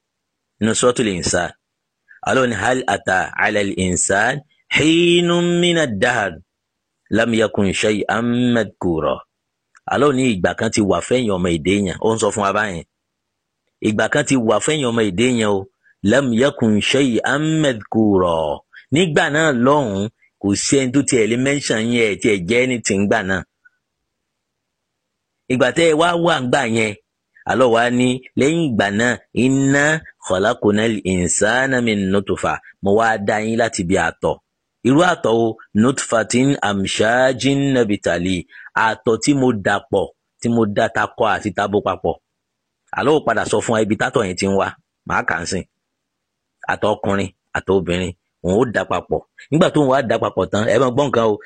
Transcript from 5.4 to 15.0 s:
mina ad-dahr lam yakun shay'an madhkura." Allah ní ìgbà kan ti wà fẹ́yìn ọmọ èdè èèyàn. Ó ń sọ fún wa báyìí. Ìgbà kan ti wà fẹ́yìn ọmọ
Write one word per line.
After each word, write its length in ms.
mina 260
ad-dahr 480
lam 200
yakun 420
shay'an 520
madhkura." 640
Allah 300
ní 160
ìgbà 260
kan 160
ti 100
wà 200
fẹ́yìn 300
ọmọ 180
èdè 240
èèyàn. 240
Ó 120
ń 100
sọ 100
fún 140
wa 100
báyìí. 280
Ìgbà 280
kan 160
ti 100
wà 240
fẹ́yìn 280
ọmọ 140